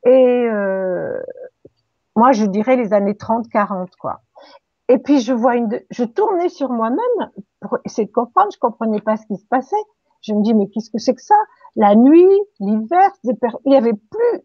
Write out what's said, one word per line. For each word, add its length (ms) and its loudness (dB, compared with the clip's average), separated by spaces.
Et, 460 4
euh, 640 -6
moi, 180 4
je 120 0
dirais 300 0
les 180 -2
années 220 0
trente, 340 -6
quarante, 500 -4
quoi. 220 -10
Et 80 6
puis, 240 0
je 120 -2
vois 220 0
une, 340 -4
je 140 -6
tournais 460 -2
sur 200 -8
moi-même 640 -4
pour 240 -6
essayer 200 -4
de 60 -16
comprendre, 420 0
je 60 -20
comprenais 420 -4
pas 140 -2
ce 100 -12
qui 120 -8
se 100 -18
passait. 280 -4
Je 120 -8
me 100 0
dis, 100 0
mais 160 2
qu'est-ce 220 -10
que 80 -6
c'est 160 -4
que 60 -20
ça ? 140 0
La 200 4
nuit, 320 6
l'hiver, 520 0
des 100 -2
per-, 320 -6
il 80 4
y 40 6
avait 160 2
plus 520 -4